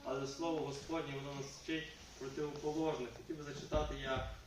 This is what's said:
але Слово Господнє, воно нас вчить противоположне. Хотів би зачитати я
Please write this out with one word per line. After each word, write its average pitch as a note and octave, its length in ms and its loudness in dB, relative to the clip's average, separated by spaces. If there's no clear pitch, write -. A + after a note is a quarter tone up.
але C3+ 220 2
Слово D#3+ 400 2
Господнє, C#3+ 480 0
воно C#3 220 -4
нас C#3 100 -2
вчить D#3+ 260 0
противоположне. D3 880 2
Хотів D#3+ 220 -4
би D3 60 -6
зачитати C#3+ 580 2
я C3 280 2